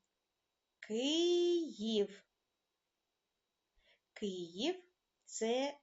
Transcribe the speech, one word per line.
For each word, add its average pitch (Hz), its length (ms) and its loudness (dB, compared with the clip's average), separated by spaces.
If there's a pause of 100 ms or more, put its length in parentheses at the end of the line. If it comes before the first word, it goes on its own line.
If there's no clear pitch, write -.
(800)
Київ. 302 1400 2 (1900)
Київ — 190 680 -4 (420)
це 262 580 0